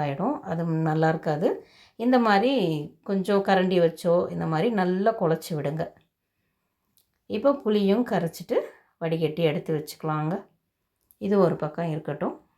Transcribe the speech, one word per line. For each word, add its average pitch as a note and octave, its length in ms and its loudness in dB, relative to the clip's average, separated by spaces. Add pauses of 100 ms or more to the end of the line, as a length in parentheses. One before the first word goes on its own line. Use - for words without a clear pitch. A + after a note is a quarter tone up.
ஆயிடும், D3+ 340 -2 (140)
அது E3+ 160 -4 (240)
நல்லா D#3+ 240 2
இருக்காது. D#3+ 340 -2 (560)
இந்த B3+ 140 4 (100)
மாதிரி G#3+ 240 4 (580)
கொஞ்சம் G3 380 0
கரண்டி F#3 380 4
வச்சோ E3 280 2 (220)
இந்த E3+ 160 -4
மாதிரி D#3+ 160 0 (140)
நல்லா F#3 400 2
குழச்சி E3 360 0
விடுங்க. D3 280 -4 (1500)
இப்போ B3 160 2 (120)
புளியும் G#3 480 2
கரைச்சிட்டு F3 480 -2 (440)
வடிகட்டி E3 460 -2
எடுத்து E3 280 -4
வச்சுக்கலாங்க. D#3 560 -4 (920)
இது G3+ 100 2 (100)
ஒரு D#3+ 180 2
பக்கம் E3 320 -4
இருக்கட்டும். D#3+ 420 -6 (200)